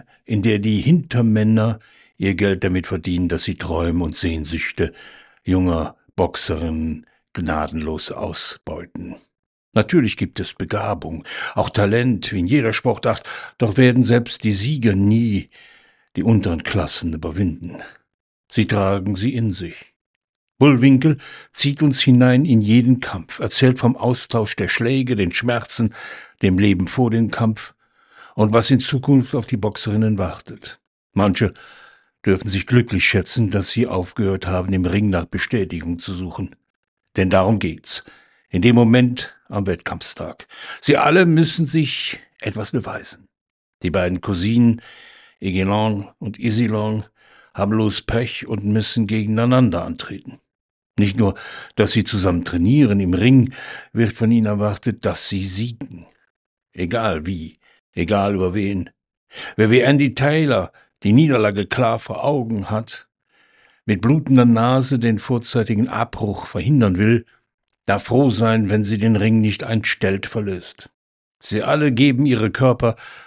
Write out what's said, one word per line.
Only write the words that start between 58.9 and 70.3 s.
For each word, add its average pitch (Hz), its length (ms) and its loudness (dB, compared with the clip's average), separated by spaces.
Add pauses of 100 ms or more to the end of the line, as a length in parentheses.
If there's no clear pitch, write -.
Wer 107 140 4
wie 127 100 6
Andy 135 320 4
Taylor 139 580 0 (320)
die 98 80 2
Niederlage 110 540 4
klar 113 340 0
vor - 240 -10
Augen 113 460 -2
hat, 107 400 -8 (720)
mit 104 160 0
blutender 127 460 4
Nase 127 520 2
den 113 220 0
vorzeitigen 117 720 -2
Abbruch 110 560 -6
verhindern 104 520 2
will, 113 280 2 (600)
darf - 180 0
froh 131 260 2
sein, 110 400 2
wenn 107 140 2
sie 104 160 -2
den 110 180 4
Ring 110 240 4
nicht 107 240 -2
einstellt, 98 600 -2
verlöst. 98 640 -10 (480)